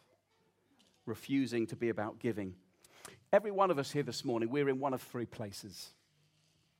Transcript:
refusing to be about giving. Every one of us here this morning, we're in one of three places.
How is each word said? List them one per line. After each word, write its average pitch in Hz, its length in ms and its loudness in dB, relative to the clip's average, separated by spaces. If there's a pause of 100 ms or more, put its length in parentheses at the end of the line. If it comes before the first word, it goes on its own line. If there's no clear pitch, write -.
(1040)
refusing 120 600 0
to - 80 -10
be 117 140 0
about 107 280 -2
giving. 101 380 -2 (760)
Every 208 200 6
one 196 180 4
of 170 80 2
us 139 140 0
here 147 100 0
this 120 240 -4
morning, 117 240 2
we're 139 200 2
in 131 100 2
one 135 160 0
of 120 80 -4
three 120 240 -6
places. - 640 -12 (880)